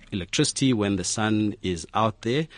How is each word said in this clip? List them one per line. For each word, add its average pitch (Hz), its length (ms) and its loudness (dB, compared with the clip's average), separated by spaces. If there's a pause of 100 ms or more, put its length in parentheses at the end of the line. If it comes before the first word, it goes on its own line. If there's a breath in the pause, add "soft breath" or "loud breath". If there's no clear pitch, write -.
(120)
electricity 131 640 0
when 101 220 2
the 90 80 -2
sun 107 580 0
is 87 320 -4
out 107 300 0
there. 143 240 -2 (100)